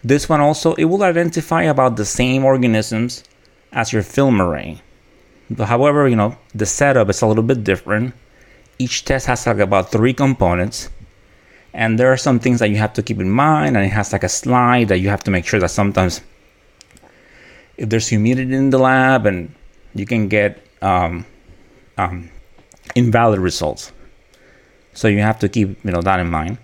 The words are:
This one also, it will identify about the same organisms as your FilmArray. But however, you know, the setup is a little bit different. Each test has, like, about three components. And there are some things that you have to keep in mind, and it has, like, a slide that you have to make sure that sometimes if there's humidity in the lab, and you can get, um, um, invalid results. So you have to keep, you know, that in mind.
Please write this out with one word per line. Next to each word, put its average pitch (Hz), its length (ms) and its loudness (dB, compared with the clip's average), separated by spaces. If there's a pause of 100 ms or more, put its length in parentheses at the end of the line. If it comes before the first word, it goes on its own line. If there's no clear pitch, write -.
This 139 260 0
one 156 120 2
also, 151 340 2
it 160 120 0
will 190 180 0
identify 165 580 0
about 135 340 2
the 107 80 -4
same 127 400 0
organisms 120 800 0 (500)
as 120 200 -4
your 110 100 0
FilmArray. 90 800 0 (720)
But 113 160 -4
however, 139 420 2
you 120 80 2
know, 104 200 0 (180)
the 107 120 -2
setup 127 440 2
is - 120 0
a 120 40 2
little 110 160 2
bit 120 200 0
different. 104 520 -2 (640)
Each - 260 -4
test 135 220 -2
has, 123 200 -2
like, 107 120 0
about 98 340 0
three 117 220 2
components. 98 760 -2 (840)
And 113 240 0
there 127 120 4
are 131 60 4
some 123 240 0
things 123 200 0
that 107 100 2
you 101 60 0
have 107 180 -2
to - 80 -4
keep 107 180 -6
in 95 100 -2
mind, 147 460 2
and 98 80 2
it 95 60 0
has, 104 220 -2
like, 98 120 -2
a 90 40 -4
slide 123 600 0
that 95 100 2
you 95 120 0
have 101 140 -4
to 110 60 -2
make 92 140 0
sure - 160 0
that 90 100 0
sometimes 95 520 -2 (1500)
if 117 120 -8
there's 110 200 -2
humidity 127 460 0
in 135 160 2
the 131 80 4
lab, 131 480 4
and 90 280 -2 (400)
you 101 120 -6
can 110 200 -2
get, 101 400 -2 (140)
um, 90 460 -2 (720)
um, 90 320 -6 (640)
invalid 117 440 4
results. 87 540 -4 (1000)
So - 120 -2
you 104 140 2
have 107 200 0
to 101 80 0
keep, 98 360 -4
you 101 60 -4
know, 87 120 -2
that 92 160 0
in 85 120 -2
mind. 82 340 -6